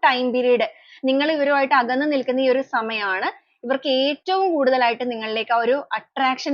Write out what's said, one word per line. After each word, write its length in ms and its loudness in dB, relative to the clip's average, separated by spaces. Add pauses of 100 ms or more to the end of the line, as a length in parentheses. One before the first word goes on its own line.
ടൈം 280 2
പീരിയഡ് 360 2 (360)
നിങ്ങൾ 280 2
ഇവരുമായിട്ട് 420 2
അകന്ന് 380 2
നിൽക്കുന്ന 280 -2
ഈ 80 2
ഒരു 140 2
സമയമാണ് 640 -4 (360)
ഇവർക്ക് 240 -4
ഏറ്റവും 640 0
കൂടുതലായിട്ട് 560 2
നിങ്ങളിലേക്ക് 420 -4
ആ 40 2
ഒരു 200 2 (160)
അട്രാക്ഷൻ 600 -4